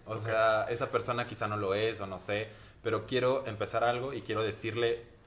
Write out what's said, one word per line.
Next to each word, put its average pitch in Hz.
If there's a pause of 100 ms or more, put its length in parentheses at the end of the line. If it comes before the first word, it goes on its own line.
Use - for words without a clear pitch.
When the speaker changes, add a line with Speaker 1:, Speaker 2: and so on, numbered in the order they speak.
Speaker 1:
O 110
Speaker 2:
Ok. 110
Speaker 1:
sea, 110
esa 120
persona 120
quizá 110
no 104
lo 98
es, 107
o 98
no 92
sé, 104 (340)
pero 110
quiero 127
empezar 110
algo 123
y 110
quiero 110
decirle, 117 (200)